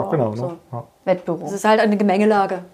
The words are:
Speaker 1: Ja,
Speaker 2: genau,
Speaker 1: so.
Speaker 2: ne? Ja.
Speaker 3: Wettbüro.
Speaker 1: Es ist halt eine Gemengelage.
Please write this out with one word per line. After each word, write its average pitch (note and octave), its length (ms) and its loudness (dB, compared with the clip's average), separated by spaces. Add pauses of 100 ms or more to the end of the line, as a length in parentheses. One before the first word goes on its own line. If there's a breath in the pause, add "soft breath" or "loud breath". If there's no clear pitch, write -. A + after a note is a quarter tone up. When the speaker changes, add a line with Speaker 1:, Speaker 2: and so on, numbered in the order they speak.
Speaker 1:
Ja, - 60 -6
Speaker 2:
genau, A#2 260 -2
Speaker 1:
so. B2 120 -6
Speaker 2:
ne? E3+ 60 -8 (200)
Ja. A#2+ 100 -8 (220)
Speaker 3:
Wettbüro. F3+ 400 -4
Speaker 1:
Es F3 80 -8
ist G3+ 120 -8
halt A3 140 4
eine G#3+ 160 2
Gemengelage. G3 640 2 (140)